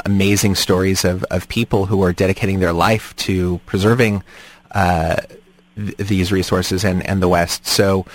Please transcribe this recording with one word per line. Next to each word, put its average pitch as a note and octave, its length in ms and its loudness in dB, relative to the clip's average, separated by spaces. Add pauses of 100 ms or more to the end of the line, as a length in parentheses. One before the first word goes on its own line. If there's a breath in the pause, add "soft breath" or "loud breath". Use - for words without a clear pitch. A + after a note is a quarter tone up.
amazing G2 480 2
stories F#2+ 500 0
of, F#2 200 -2
of - 240 -6
people A2+ 380 -2
who G2 160 0
are F2+ 120 2
dedicating F#2+ 460 0
their F2 120 2
life G2 440 0
to F2+ 500 -2
preserving, G#2 580 2 (460 loud breath)
uh, E2+ 460 0 (600)
th-, G#2 200 -8
these F#2+ 360 0
resources F#2 520 0
and, F#2 220 0
and F#2+ 160 0
the F2+ 60 2
West. F2 380 0
So F#2+ 480 2